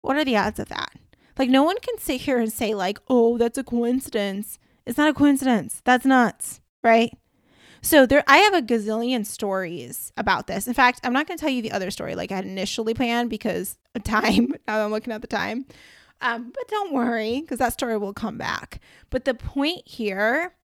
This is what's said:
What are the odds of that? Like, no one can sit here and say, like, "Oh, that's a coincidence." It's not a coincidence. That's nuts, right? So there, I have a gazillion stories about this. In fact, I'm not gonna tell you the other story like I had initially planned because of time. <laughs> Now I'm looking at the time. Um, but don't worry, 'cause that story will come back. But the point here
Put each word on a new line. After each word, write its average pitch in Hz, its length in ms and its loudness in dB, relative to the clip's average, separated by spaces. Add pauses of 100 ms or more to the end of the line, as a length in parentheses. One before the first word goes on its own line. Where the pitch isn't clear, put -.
What 269 140 -2
are 302 100 0
the 240 120 2
odds 202 220 -2
of - 100 -10
that? - 240 -8 (460)
Like, 254 100 2
no 269 140 6
one 381 160 2
can 466 180 -6
sit 254 240 -6
here 262 160 0
and 226 160 0
say, 214 220 -2
like, 196 320 -2
"Oh, 240 320 4
that's 233 180 0
a 262 60 -6
coincidence." 233 960 -4 (260)
It's 240 120 -6
not 302 120 4
a 285 40 2
coincidence. 262 720 2
That's 247 200 4
nuts, - 560 2 (220)
right? 233 340 4 (640)
So 285 240 8
there, 269 220 4
I 277 120 8
have 403 140 6
a 339 80 4
gazillion 220 640 -2
stories 185 920 -6
about 196 300 0
this. 196 200 -6
In 247 60 -4
fact, 247 300 2
I'm 247 100 -2
not 294 140 0
gonna 349 100 -8
tell 311 120 -2
you 247 120 -2
the 214 100 -6
other 190 200 -4
story - 240 -8
like - 160 -8
I 196 40 -6
had 190 100 -6
initially 202 480 -4
planned 233 360 -2
because 208 480 -6 (180)
of 226 80 -8
time. 220 560 2
<laughs> - 80 -12
Now 214 160 -2
I'm 214 80 -2
looking 220 220 -6
at 214 80 -10
the - 60 -14
time. 220 380 -4 (560)
Um, 233 320 -4
but 494 140 -10
don't 403 240 -4
worry, 240 560 -2
'cause 233 120 -8
that 247 140 0
story 226 240 -4
will 202 160 -6
come - 240 -8
back. - 440 -8 (280)
But - 160 -6
the 262 80 0
point 285 540 -4
here 226 680 -2 (140)